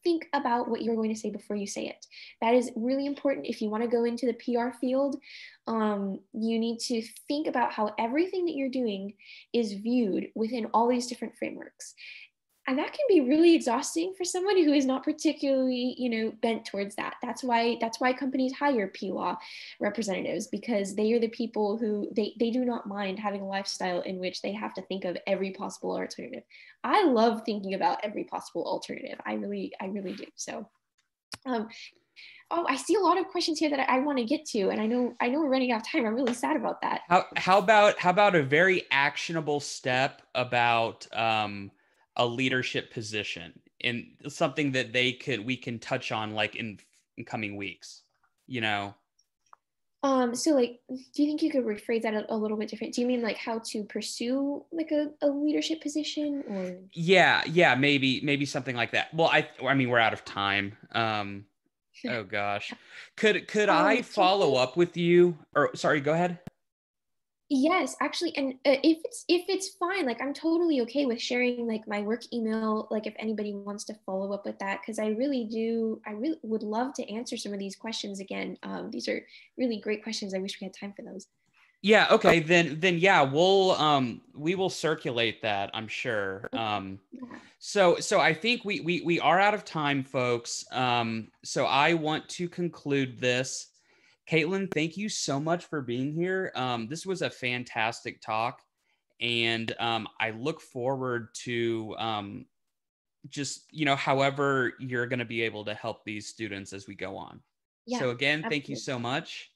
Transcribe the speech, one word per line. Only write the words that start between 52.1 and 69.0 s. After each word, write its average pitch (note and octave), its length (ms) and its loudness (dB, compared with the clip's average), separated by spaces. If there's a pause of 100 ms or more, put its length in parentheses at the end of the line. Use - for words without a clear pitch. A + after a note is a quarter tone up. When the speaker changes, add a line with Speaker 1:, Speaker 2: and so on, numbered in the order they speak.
Speaker 1:
a, G#3+ 200 -2
a - 0 -
little G#3+ 220 -2
bit G#3+ 140 -4
different? G#3+ 220 -8
Do A#3+ 100 -2
you A#3+ 40 2
mean, B3 160 0
like, G#3 140 -2
how A3+ 300 -6
to G#3+ 180 -6
pursue, C4 880 -4
like, D#4+ 180 -4
a, D4+ 200 0 (120)
a D4 60 4
leadership D4+ 520 0
position, D4 680 -4
or? F#3 300 -6 (140)
Speaker 2:
Yeah, E3 540 6
yeah, D#3+ 300 6
maybe, C3+ 460 4
maybe C#3+ 240 0
something C3+ 280 -4
like A#2 160 0
that. - 240 -2
Well, D#3+ 140 4
I, D3+ 200 4 (160)
I C3 100 2
mean, C3 140 4
we're A#2+ 120 6
out A2 120 6
of G2 120 -10
time. G2+ 520 0 (140)
Um, G#2+ 540 -2 (320)
Speaker 1:
<laughs> - 320 -14
Speaker 2:
oh A#2 160 -4
gosh. G2+ 500 -4 (420)
Could, - 300 2
could G#3 220 2
Speaker 1:
Um, F3 180 6
Speaker 2:
I G#3+ 80 6
Speaker 1:
can A#3+ 80 0
Speaker 2:
follow F#3 520 4
Speaker 1:
you - 20 4
Speaker 2:
up B2 200 2
with F3 200 2
you? F3 420 6 (160)
Or, C#3+ 220 4
sorry, D3+ 240 2
go C#3+ 140 2
ahead. F3 260 0 (1080)
Speaker 1:
Yes, D4 520 2
actually, D4+ 340 -4
and, C4+ 160 -2 (140)
uh, C#4 160 6
if D#4+ 240 6